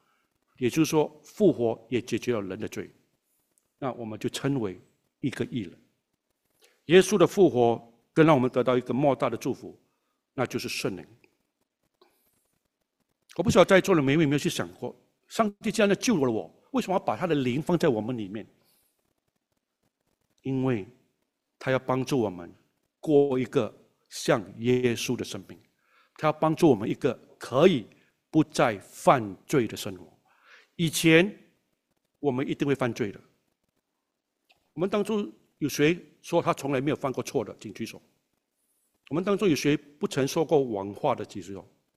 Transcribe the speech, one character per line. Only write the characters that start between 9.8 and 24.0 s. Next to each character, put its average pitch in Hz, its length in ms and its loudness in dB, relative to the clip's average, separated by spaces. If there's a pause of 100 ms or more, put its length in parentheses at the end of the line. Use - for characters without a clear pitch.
那 123 140 -4
就 - 120 -6
是 123 100 -8
圣 107 280 -6
灵。 78 100 -16 (2250)
我 170 60 -2
不 233 80 0
晓 220 100 6
得 170 60 8
在 190 140 6
座 190 140 2
的 160 60 4
每 135 140 2
一 - 20 2
位 170 80 4
有 139 40 2
没 139 60 0
有 143 40 2
去 170 100 -2
想 90 260 -6
过， - 240 -12 (300)
上 214 320 -2
帝 220 100 -6
既 220 120 0
然 202 160 4
救 233 260 0
了 123 80 0
我， 90 200 -6 (200)
为 254 100 -2
什 - 60 -8
么 180 60 0
要 196 40 2
把 113 180 -4
他 170 100 -6
的 160 80 0
灵 131 260 -2
放 170 180 -2
在 165 100 2
我 110 120 0
们 120 160 -6
里 104 120 -10
面？ 101 180 -12 (2000)
因 135 220 -4
为 113 220 -2 (720)
他 - 120 -6
要 131 80 2
帮 127 260 -2
助 139 140 -2
我 107 100 0
们 90 240 -12 (480)
过 143 380 2
一 127 80 -2
个 113 280 -2 (340)